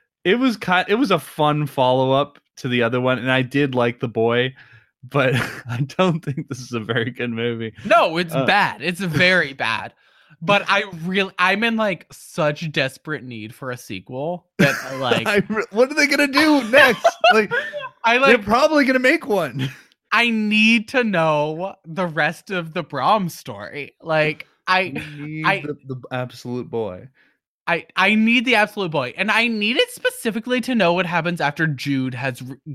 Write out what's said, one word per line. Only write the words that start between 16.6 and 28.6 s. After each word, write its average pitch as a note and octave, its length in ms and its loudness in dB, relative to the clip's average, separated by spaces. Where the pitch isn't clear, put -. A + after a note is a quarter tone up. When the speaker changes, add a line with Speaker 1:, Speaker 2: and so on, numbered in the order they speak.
Speaker 1:
next? C4 360 6
Speaker 2:
<laughs> E5 120 6
Speaker 1:
Like, A3 180 2
Speaker 2:
I, A#3 140 4
Speaker 1:
they're C4 180 6
Speaker 2:
like G3+ 80 -2
Speaker 1:
probably C#4+ 400 4
gonna C4 140 2
make C#4 280 2
one. C#3+ 420 -2
<laughs> - 220 -20
Speaker 2:
I A#3 160 4
need A3 600 2
to B3 140 0
know D#3+ 720 0
the E3 220 -4
rest D#3+ 440 -4
of E3 220 -6
the F3 100 -4
Brahms E3 540 0
story. A#2 640 -14
Like, D#3 460 -2
I, F#3 300 0
Speaker 1:
We D3 300 -12
need D#3 200 -6
Speaker 2:
I F#3+ 140 0
Speaker 1:
the, D3 160 -8
the C3 160 -10
absolute B2 580 -8
boy. G#2+ 400 -6
Speaker 2:
I, E3+ 180 -2
I G3 200 2
need A3+ 300 4
the B3 100 2
absolute G#3 340 0